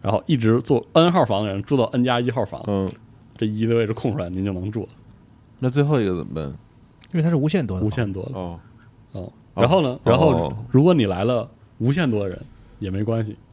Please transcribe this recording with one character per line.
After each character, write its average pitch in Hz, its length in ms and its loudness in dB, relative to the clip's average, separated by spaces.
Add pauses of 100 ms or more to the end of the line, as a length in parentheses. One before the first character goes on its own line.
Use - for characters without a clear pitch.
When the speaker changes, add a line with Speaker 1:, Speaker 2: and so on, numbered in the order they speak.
Speaker 1:
然 98 100 -2
后 107 140 -2
一 151 100 2
直 113 240 2
住 - 320 0
N 170 180 4
号 170 140 2
房 104 200 0
的 104 60 -4
人 98 120 -4
住 - 120 -2
到 123 100 4
N 123 200 0
加 120 160 0
一 120 100 -2
号 117 140 -2
房。 - 220 -10
Speaker 2:
嗯。 98 260 -2 (420)
Speaker 1:
这 113 120 -4
一 107 180 -2
的 117 100 2
位 117 120 2
置 110 80 -4
空 110 180 -2
出 - 60 -4
来， 87 100 -6
您 92 160 -4
就 98 80 -2
能 92 180 -6
住 107 120 -6
了。” - 60 -10 (720)
Speaker 2:
那 127 120 0
最 143 120 2
后 143 160 2
一 110 60 2
个 92 60 0
怎 85 160 -4
么 60 80 -12
办？ 78 100 -6 (680)
Speaker 3:
因 - 40 -12
为 165 80 0
它 170 80 2
是 170 60 2
无 147 120 0
限 156 180 0
多 95 140 -4
的。 104 60 0
Speaker 1:
无 107 40 0
限 104 220 -4
多 92 140 -8
的。 - 120 -10
Speaker 2:
哦。 85 220 -10 (520)
Speaker 1:
哦。 90 200 -12 (220)
然 113 120 4
后 175 140 4
呢， 139 80 2
Speaker 2:
哦。 123 160 -6
Speaker 1:
然 120 120 6
后 85 360 4 (180)
如 135 140 6
果 180 100 6
你 123 120 4
来 92 180 -2
了 120 260 -2 (280)
无 117 120 0
限 151 180 0
多 107 140 0
的 98 60 -4
人 90 120 -10 (380)
也 104 100 -6
没 98 140 -4
关 113 220 -2
系 107 100 -10 (180)